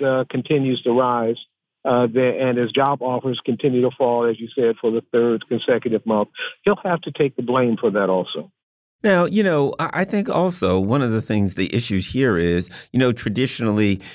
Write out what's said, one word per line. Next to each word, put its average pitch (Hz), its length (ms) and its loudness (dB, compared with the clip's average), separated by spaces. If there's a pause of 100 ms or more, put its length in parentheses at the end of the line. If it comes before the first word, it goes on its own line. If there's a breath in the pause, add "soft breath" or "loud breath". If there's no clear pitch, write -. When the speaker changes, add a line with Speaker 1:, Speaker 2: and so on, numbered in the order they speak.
Speaker 1:
uh, 131 240 0
continues 135 540 -2
to 120 100 0
rise, 120 460 0 (440)
uh, 123 240 2
the, 120 160 0
and 123 360 0
as 120 140 0
job 139 280 0
offers 123 420 -4
continue 123 380 0
to 123 100 2
fall, 120 340 0
as 110 140 0
you 113 100 -12
said, 117 300 0
for 113 120 -2
the 113 100 0 (120)
third 117 360 0
consecutive 113 560 -2
month, 107 240 0 (340 loud breath)
he'll 202 220 2
have 175 160 -2
to 165 100 -12
take 143 260 0
the 123 60 -4
blame 120 360 2
for 113 120 2
that 98 200 2
also. 90 420 -4 (500)
Speaker 2:
Now, 185 220 4
you 208 180 2
know, 151 360 2
I, 160 240 -4
I - 20 -2
think 202 240 -2
also 170 500 0
one 110 220 2
of 123 100 0
the 110 120 0
things, 101 320 0
the 95 200 -2
issues 98 340 -2
here 127 280 2
is, 85 320 0 (240 loud breath)
you 120 60 0
know, 127 140 4
traditionally, 107 880 -2 (120)